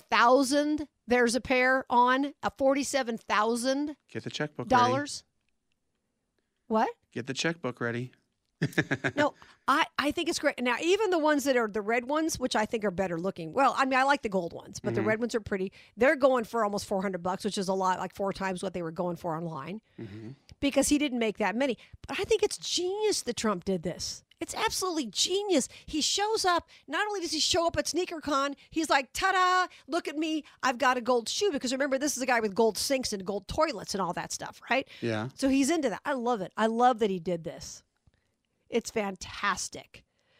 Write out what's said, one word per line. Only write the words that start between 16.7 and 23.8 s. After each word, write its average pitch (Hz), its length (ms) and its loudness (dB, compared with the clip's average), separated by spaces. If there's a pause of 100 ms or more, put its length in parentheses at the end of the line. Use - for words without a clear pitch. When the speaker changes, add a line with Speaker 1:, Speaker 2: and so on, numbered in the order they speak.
Speaker 1:
four 190 160 -2
hundred 185 200 -4
bucks, 185 220 -4
which 208 140 -4
is 180 100 -2
a 190 60 0
lot, 185 240 0
like 185 160 -8
four 196 180 -2
times 190 300 -6
what 190 100 -6
they 180 100 -6
were 160 80 -6
going 175 260 -4
for 165 200 -6
online, 160 440 -10 (200)
Speaker 2:
Mm-hmm. 110 300 -12 (300)
Speaker 1:
because 277 280 2
he 294 100 4
didn't 254 200 -2
make 220 200 -2
that 202 160 0
many. 247 220 0 (320)
But 285 100 -6
I 392 60 -2
think 427 180 2
it's - 140 0
genius 392 680 -2
that 240 140 -6
Trump 202 280 -2
did 185 180 -2